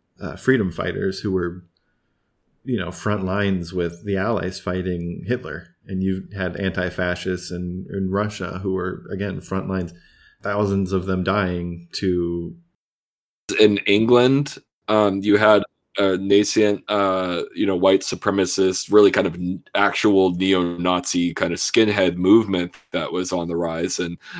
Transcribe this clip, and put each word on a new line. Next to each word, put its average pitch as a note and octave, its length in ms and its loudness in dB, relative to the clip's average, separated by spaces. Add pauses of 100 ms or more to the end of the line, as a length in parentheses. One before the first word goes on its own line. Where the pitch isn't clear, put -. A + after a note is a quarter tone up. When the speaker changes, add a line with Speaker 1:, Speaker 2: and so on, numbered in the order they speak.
(200)
Speaker 1:
uh, F2+ 140 -8
freedom A2+ 340 0
fighters F#2+ 520 -4
who G#2 100 -4
were, F2+ 320 -4 (1000)
you B2+ 120 -2
know, F2+ 140 -4
front G#2 320 -4
lines F#2+ 500 -2
with E2+ 300 -4
the G2 140 -2
Allies F#2+ 420 -2
fighting F2 680 -4
Hitler. F2 500 -8 (120)
And F#2+ 160 -4
you F#2+ 320 -2
had F2+ 220 -4
anti-fascists F2+ 920 -4
in, F2+ 380 -8
in G2 220 -4
Russia G2+ 500 -4
who F#2+ 120 -4
were, F#2 360 -6
again, F#2+ 300 -6
front F#2+ 300 -6
lines, F2+ 240 -4 (500)
thousands G2 480 -2
of F#2 140 0
them F#2 180 -2
dying F2 680 -2
to F2 640 -2 (1040)
Speaker 2:
In G#2 180 6 (100)
England, B2 720 4 (320)
um, G#2 320 4
you G#2 160 6
had G#2+ 260 6 (340)
uh, F#2+ 220 2
nascent, G#2 680 2
uh, F#2 560 0 (100)
you G2 120 -2
know, G2 100 2
white F#2+ 260 4
supremacist, F#2+ 920 -2
really G#2 200 8
kind F#2+ 160 2
of E2 80 -6
n-, F2+ 260 -6 (140)
actual G2 600 4
neo-Nazi F2 960 0
kind F2 180 -2
of E2 80 -4
skinhead G2+ 560 2
movement F#2+ 580 4 (180)
that D#2+ 200 -4
was F2+ 220 -4
on E2+ 140 -2
the E2+ 80 -4
rise, E2+ 440 -4
and, F2 180 -6 (220)